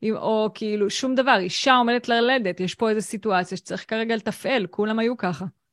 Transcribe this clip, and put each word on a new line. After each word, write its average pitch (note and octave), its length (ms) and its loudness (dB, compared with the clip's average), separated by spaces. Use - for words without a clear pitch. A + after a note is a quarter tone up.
או G#3+ 420 0
כאילו G#3 360 -2
שום C4 260 -2
דבר, A#3+ 240 4
אישה F#3+ 360 2
עומדת A#3+ 320 2
ללדת, A#3 520 2
יש F#3 160 -4
פה A3 140 0
איזו G#3+ 120 0
סיטואציה F#3+ 560 -2
שצריך - 300 -8
כרגע A3+ 280 -2
לתפעל, F#3 520 -2
כולם A3 320 -2
היו A#3 180 0
ככה. F3+ 280 -4